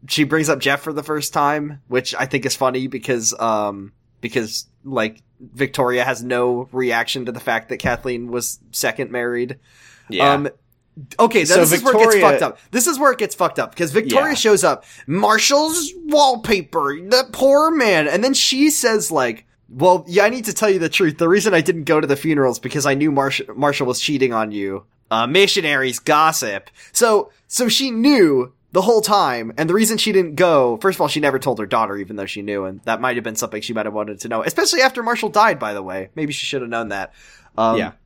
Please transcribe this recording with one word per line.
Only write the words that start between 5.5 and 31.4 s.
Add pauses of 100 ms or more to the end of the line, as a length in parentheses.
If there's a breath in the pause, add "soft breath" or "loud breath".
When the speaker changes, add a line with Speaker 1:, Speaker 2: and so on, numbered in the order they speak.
Speaker 1:
has
no
reaction
to
the
fact
that
Kathleen
was (140)
second
married. (500 soft breath)
Speaker 2:
Yeah.
Speaker 1:
Um, (720)
okay,
Speaker 2:
So
Speaker 1:
this
is
where
it
gets
Speaker 2:
Victoria
Speaker 1:
fucked
up. (120)
This
is
where
it
gets
fucked
up,
'cause
Victoria
Speaker 2:
Yeah.
Speaker 1:
shows
up. (220 loud breath)
"Marshall's (140)
wallpaper,
the
poor
man."
And
then
she
says,
like, (220)
"Well,
yeah,
I
need
to
tell
you
the
truth.
The
reason
I
didn't
go
to
the
funeral
is
because
I
knew
Marsh-, (120)
Marshall
was
cheating
on
you. (260)
Uh,
missionaries
gossip." (220 soft breath)
So, (160 soft breath)
so
she
knew (200)
the
whole
time,
and
the
reason
she
didn't
go,
first
of
all,
she
never
told